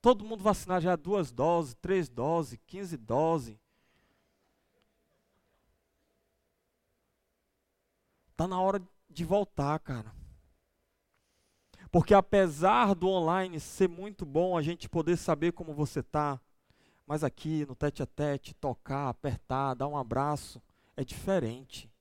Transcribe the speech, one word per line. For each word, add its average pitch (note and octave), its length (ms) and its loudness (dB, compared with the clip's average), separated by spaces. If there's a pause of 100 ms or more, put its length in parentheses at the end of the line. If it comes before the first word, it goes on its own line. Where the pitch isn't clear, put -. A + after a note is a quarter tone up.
Todo A#3 180 6
mundo G#3+ 200 -8
vacinado F#3 400 2
já, F3+ 120 2
duas E3 360 -2
doses, C#3+ 500 0
três F3+ 260 0
doses, B2 600 -2
quinze F3+ 280 -10
doses. A#2+ 640 -2 (4000)
Tá E3+ 100 0
na F#3 140 -2
hora F#3+ 260 0 (220)
de E3 160 -6
voltar, D#3 540 0
cara. A2 340 -10 (1800)
Porque F3 220 6
apesar G3 800 6
do F3 140 0
online F3+ 520 0
ser F#3 300 0
muito F3+ 380 -10
bom, F3 280 2
a D#3+ 60 2
gente E3+ 260 -4
poder E3+ 300 0
saber E3 360 0
como D#3+ 200 -12
você D3 300 -4
tá, D3 360 -2 (680)
mas D3 160 -4
aqui D3+ 420 -2
no C3 100 -12
tete D3 280 -4
a - 20 -2
tete, D3 480 -6
tocar, C#3 560 -6
apertar, C3 640 -4
dar B2+ 140 -4
um D3 100 -4
abraço, C3+ 640 -2 (340)
é C#3 80 -4
diferente. C3+ 960 -4